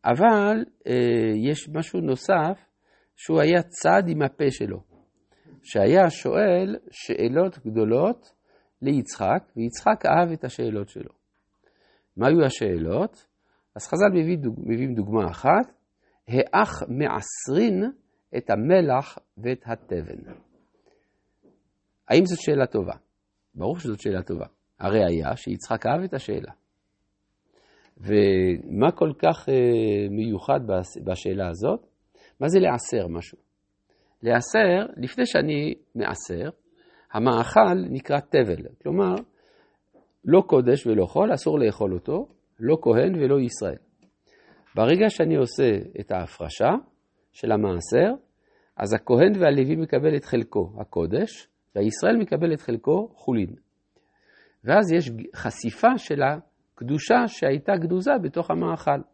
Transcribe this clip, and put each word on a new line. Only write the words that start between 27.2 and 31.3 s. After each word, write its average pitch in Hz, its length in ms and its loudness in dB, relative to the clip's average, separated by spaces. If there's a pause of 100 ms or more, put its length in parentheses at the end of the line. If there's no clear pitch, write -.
ומה 98 960 2
כל 156 240 0
כך, 165 300 0
אה, 113 640 2
מיוחד 110 560 -2
בש-, 92 380 -4
בשאלה 95 440 -4